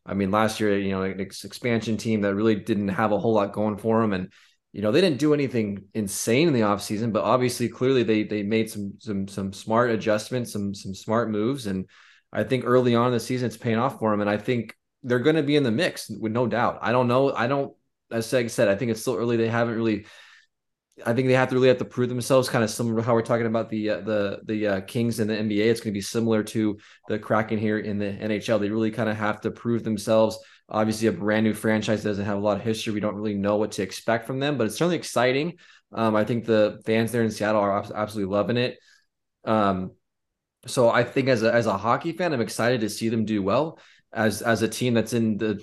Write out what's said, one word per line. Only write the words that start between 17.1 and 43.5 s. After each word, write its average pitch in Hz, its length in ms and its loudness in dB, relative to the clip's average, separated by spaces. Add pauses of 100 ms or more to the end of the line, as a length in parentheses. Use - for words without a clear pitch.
I 117 140 0
don't, 139 280 -2 (360)
as 113 160 -4
Seg 120 240 0
said, 117 180 2
I 98 60 4
think 117 160 -2
it's 110 120 -4
still 123 140 -2
early. 117 200 0
They 113 120 2
haven't 117 280 0
really, 110 300 0 (1000)
I 117 60 2
think 131 160 2
they 127 60 6
have 127 160 4
to 131 40 0
really 127 140 6
have 127 100 6
to 117 60 -4
prove 123 240 -2
themselves, 123 400 2
kinda 117 180 2
similar 113 300 -2
to 113 60 0
how 117 120 2
we're 117 80 4
talking 117 240 0
about 113 240 -2
the, 107 200 -2
uh, 87 100 -4
the, 101 440 -2
the, 107 220 -2
uh, 95 140 0
Kings 117 400 -2
in 104 80 0
the 107 80 -2
N 107 120 -2
B 104 140 2
A. 110 80 4
It's 113 120 0
gonna 110 100 -4
be 101 80 -4
similar 113 420 0
to 107 360 -2 (280)
the 107 140 -4
Kraken 110 380 0
here 107 200 0
in 101 200 -4
the 101 100 -4
N 107 240 -6
H 101 160 -4
L. 113 100 2
They 101 120 -2
really 110 200 0
kinda 110 240 -2
have 107 280 -2
to 110 100 -4
prove 117 320 -2
themselves. 110 520 2 (340)
Obviously, 110 380 0
a 101 40 4
brand 107 320 2
new 107 80 4
franchise 110 500 0
doesn't 101 220 -2
have 104 140 -2
a - 20 -4
lot 104 160 2
of 95 60 -8
history. 110 320 -4
We 104 60 -4
don't 101 160 -2
really 107 180 -4
know 101 220 2
what 104 160 -2
to 104 100 -4
expect - 440 -4
from 131 140 -6
them, 143 160 -2
but 117 100 0
it's 101 100 -6
certainly 170 200 0
exciting. 135 640 0 (340)
Um, 110 240 2
I 107 80 4
think 117 220 -2
the 107 400 2
fans 113 260 0
there 120 100 0
in 110 80 2
Seattle 107 300 0
are 101 180 0
abs-, 101 120 -6
absolutely 107 420 -4
loving 101 240 0
it. 123 220 -2 (640)
Um, 98 480 2 (720)
so 120 240 2
I 117 160 4
think 131 240 0
as 117 140 2
a, 113 100 4
as 117 140 2
a 98 100 2
hockey 120 360 0
fan, 170 200 -2
I'm 123 80 -2
excited 113 400 0
to 107 80 0
see 110 220 -4
them 113 160 0
do 104 160 0
well 131 360 0 (320)